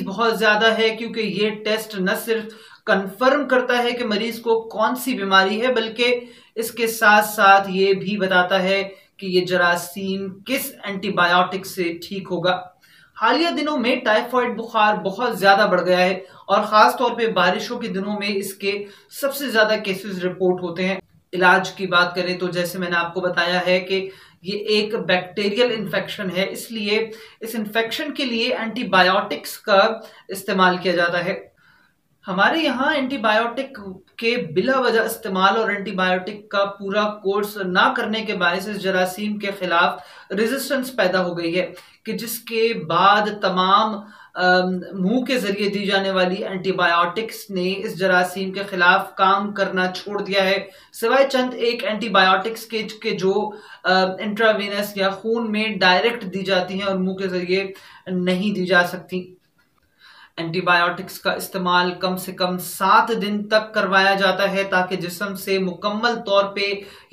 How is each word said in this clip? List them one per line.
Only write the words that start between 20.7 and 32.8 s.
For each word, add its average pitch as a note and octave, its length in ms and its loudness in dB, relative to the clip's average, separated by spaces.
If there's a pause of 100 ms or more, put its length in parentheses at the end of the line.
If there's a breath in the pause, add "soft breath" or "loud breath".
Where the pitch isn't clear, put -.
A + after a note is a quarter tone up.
हैं। F#3 160 -2 (340)
इलाज F#3 360 4
की F#3+ 180 -6
बात F3 280 2
करें F3+ 220 -2
तो F3+ 120 -4
जैसे F3 300 -4
मैंने F3 160 -2
आपको E3+ 260 -2
बताया F3 380 0
है F3+ 220 2
कि F#3+ 280 -4 (340 loud breath)
ये G3+ 140 -6 (140)
एक G#3+ 260 0
bacterial G3+ 760 0
infection G3+ 580 -6
है, F3+ 160 -2
इसलिए A3 680 -4 (300 loud breath)
इस A3+ 140 -10
infection A3+ 560 -4
के C#4+ 140 -4
लिए A#3 280 -2
antibiotics G3 1080 0
का G#3+ 420 2 (280 loud breath)
इस्तेमाल F#3+ 480 2
किया F3+ 180 0
जाता F3 240 2
है। F3 220 -4 (840 soft breath)
हमारे G3+ 360 2
यहाँ C#4 340 0